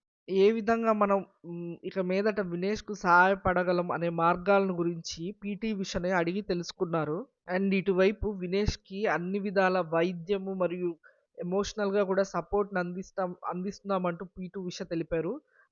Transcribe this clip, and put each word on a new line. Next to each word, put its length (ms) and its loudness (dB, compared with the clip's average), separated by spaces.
ఏ 240 6
విధంగా 420 2
మనం, 320 2
మ్, 380 -8
ఇక 160 -4
మీదట 420 0
వినేష్కు 520 -4
సహాయపడగలం 960 4
అనే 180 -2
మార్గాలను 640 2
గురించి 580 -4
పీటీ 300 -4
ఉషని 380 -2
అడిగి 300 0
తెలుసుకున్నారు. 840 -2
And 220 2
ఇటువైపు 560 2
వినేష్కి 760 -4
అన్ని 320 0
విధాల 420 2
వైద్యము 720 -2
మరియు 360 -2
ఎమోషనల్గా 680 0
కూడా 200 2
సపోర్ట్ని 560 -2
అందిస్తాం, 560 -6
అందిస్తున్నామంటూ 760 -4
పీటీ 340 -12
ఉష 220 -8
తెలిపారు. 600 -4